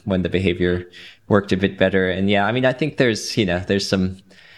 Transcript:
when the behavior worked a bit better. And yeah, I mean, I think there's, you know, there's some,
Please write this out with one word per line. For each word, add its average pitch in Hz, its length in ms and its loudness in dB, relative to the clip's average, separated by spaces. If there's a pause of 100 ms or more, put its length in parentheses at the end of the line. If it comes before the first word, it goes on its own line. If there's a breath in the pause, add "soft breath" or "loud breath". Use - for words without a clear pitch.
when 95 180 0
the 87 60 -2
behavior 90 560 0 (440 loud breath)
worked 101 240 2
a 95 40 2
bit 95 220 0
better. 95 320 2
And 95 200 0
yeah, 101 160 2
I 110 60 -2
mean, 127 120 0
I 127 80 2
think 143 240 -6
there's, 117 400 0
you 110 100 2
know, 87 140 0
there's 98 280 -2
some, 95 280 0 (420 loud breath)